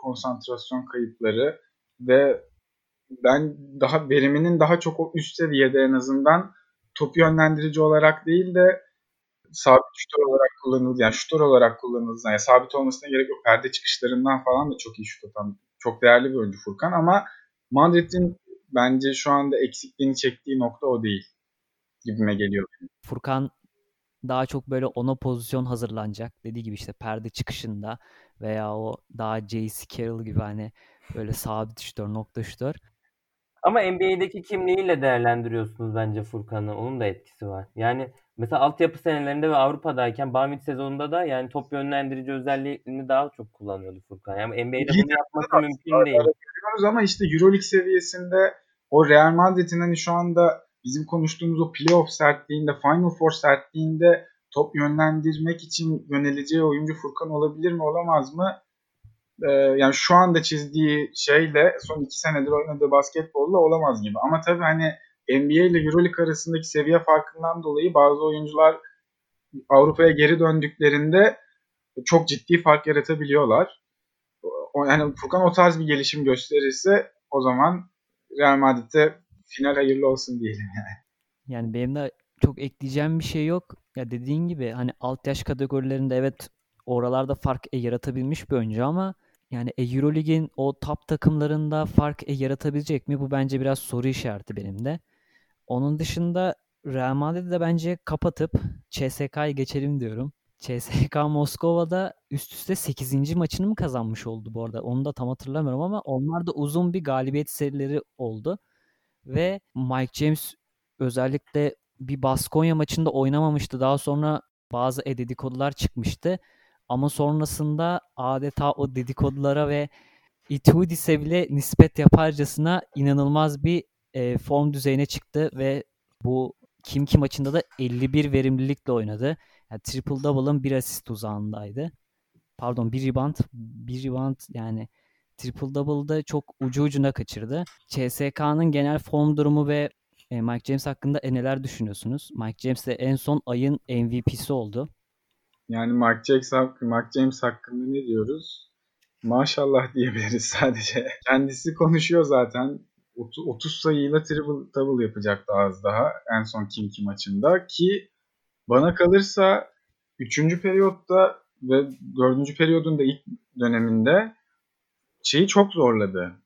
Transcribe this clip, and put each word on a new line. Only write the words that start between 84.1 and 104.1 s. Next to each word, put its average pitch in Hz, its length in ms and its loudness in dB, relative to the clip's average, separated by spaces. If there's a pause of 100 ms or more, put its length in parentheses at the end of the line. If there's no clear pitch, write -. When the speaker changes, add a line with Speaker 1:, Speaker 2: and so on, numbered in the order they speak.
Speaker 2:
gibi 135 220 -6
hani 123 200 -4 (100)
alt 127 260 -8
yaş 135 160 -4
kategorilerinde 135 720 -4
evet 135 320 -4 (380)
oralarda 127 480 -2
fark, 131 380 -4
e, 135 40 -6
yaratabilmiş 127 760 -4
bir 139 60 0
oyuncu 113 280 -2
ama 185 300 -2 (360)
yani, 123 260 -6
e, 131 60 -4
Euroleague'in 151 760 0
o 139 240 -4
top - 280 -8
takımlarında 156 800 -2
fark, - 420 0
e, 143 40 -4
yaratabilecek 143 760 -4
mi? 143 120 -4
Bu 135 100 -6
bence 135 300 -2
biraz 135 180 0
soru 123 300 -4
işareti 107 480 -6
benim 98 280 -10
de. 151 160 -6 (640)
Onun 139 320 -2
dışında 170 560 -2 (320)
Real 131 280 -4
Madrid'i 170 360 -4
de 175 100 -2
bence 170 440 -2
kapatıp - 460 -4 (400)
C 135 200 -4
S 139 180 -6
K'ya 151 220 -4
geçelim 139 500 -4
diyorum. 120 320 -6 (260)
C 123 220 -8
S 139 280 0
K 147 200 0
Moskova'da 170 840 -2 (160)
üst - 220 -8
üste - 220 -8
sekizinci 139 640 -4
maçını 175 300 -2
mı 214 80 -2
kazanmış 120 520 -6